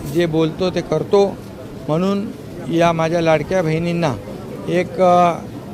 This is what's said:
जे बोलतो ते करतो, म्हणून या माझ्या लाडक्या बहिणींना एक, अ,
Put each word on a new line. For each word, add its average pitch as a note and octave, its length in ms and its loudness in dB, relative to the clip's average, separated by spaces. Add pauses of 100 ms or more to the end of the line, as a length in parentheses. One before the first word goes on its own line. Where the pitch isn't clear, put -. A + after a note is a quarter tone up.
(140)
जे F3 120 2
बोलतो D#3+ 440 0
ते F3 100 -2
करतो, G3 560 2 (520)
म्हणून G3 380 0 (460)
या E3+ 200 4
माझ्या E3 280 0
लाडक्या D#3+ 420 2
बहिणींना E3 520 0 (540)
एक, E3+ 320 -2
अ, F3 320 6 (420)